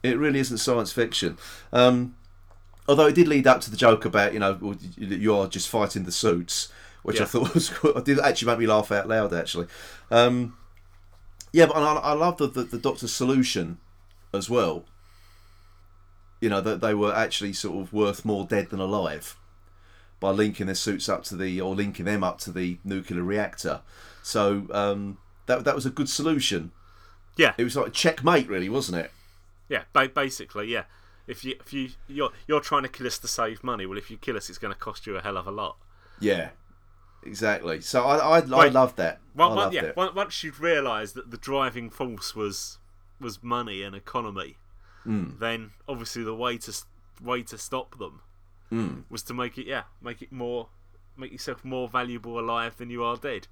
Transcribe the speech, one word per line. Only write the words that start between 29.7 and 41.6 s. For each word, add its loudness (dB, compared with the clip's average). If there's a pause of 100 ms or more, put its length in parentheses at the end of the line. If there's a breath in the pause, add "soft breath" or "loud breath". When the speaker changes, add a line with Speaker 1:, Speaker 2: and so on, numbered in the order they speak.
Speaker 2:
ba-, 4
basically, -6
yeah. -4 (440 soft breath)
If -14
you, -8
if -18
you, -6 (180)
you're, -2 (180 loud breath)
you're 2
trying 0
to -8
kill -10
us -4
to -8
save -4
money. -4
Well, -8
if -14
you -14
kill -6
us, -8
it's -14
gonna -8
cost -12
you -6
a -8
hell -6
of -6
a -8
lot. -8 (440 soft breath)
Speaker 1:
Yeah, 0 (760)
exactly. -2
So 0
I, 6
I, 8
I 2
Speaker 2:
Wait, 8
Speaker 1:
loved 4
that. -2 (140)
Speaker 2:
one, 6
Speaker 1:
I 4
Speaker 2:
one, 0
Speaker 1:
loved 0
Speaker 2:
yeah, 0
Speaker 1:
it. -6
Speaker 2:
one, -2
once -4
you'd -12
realised 0
that -14
the -12
driving -2